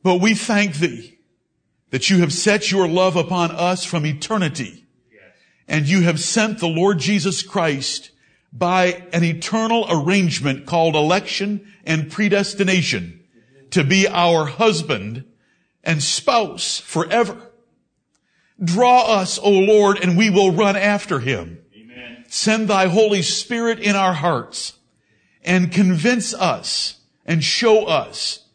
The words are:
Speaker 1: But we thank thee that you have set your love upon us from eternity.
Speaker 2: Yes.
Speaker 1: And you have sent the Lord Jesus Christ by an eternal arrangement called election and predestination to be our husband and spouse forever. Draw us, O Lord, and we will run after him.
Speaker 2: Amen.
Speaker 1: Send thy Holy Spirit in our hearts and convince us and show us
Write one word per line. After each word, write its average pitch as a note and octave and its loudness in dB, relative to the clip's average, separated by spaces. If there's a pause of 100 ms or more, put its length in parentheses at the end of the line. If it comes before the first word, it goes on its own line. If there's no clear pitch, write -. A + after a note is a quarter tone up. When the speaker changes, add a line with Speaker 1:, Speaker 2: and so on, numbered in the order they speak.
Speaker 1:
But F3+ 2
we A3 2
thank G3+ -2
thee C3 -6 (720)
that C3 -2
you F#3 4
have D#3 0
set G#3 0
your F#3+ 2
love F3+ 2
upon F3 0
us F3+ -2
from D#3+ -4
eternity. D3+ -6 (240)
Speaker 2:
Yes. - -20 (460)
Speaker 1:
And D3+ 0
you F#3 2
have E3+ 2
sent A3 -2
the F3 -4
Lord F3 2
Jesus F3+ -2
Christ D#3 -4 (420)
by F3+ 0
an E3+ 2
eternal A3 -2
arrangement D3+ 0
called E3 0
election G3 -2 (140)
and D#3 -2
predestination F#3+ -2 (460)
to E3+ 2
be F#3+ 2
our E3+ 2
husband C3+ -2 (600)
and D#3 -2
spouse G3 -2
forever. - -2 (1300)
Draw B3 4
us, G3 0
O G#3 2
Lord, G3+ 6
and F3+ 2
we G#3+ 4
will F#3+ 4
run G3+ 2
after G3+ 0
him. F2+ -6 (120)
Speaker 2:
Amen. - -20
Speaker 1:
Send A3 -2
thy F#3+ 2
Holy G#3 2
Spirit A#3 -4
in G#3 -2
our F#3+ 2
hearts D3+ -4 (680)
and F3+ 0
convince G3 0
us - -4 (260)
and D#3+ 0
show A3 2
us - -4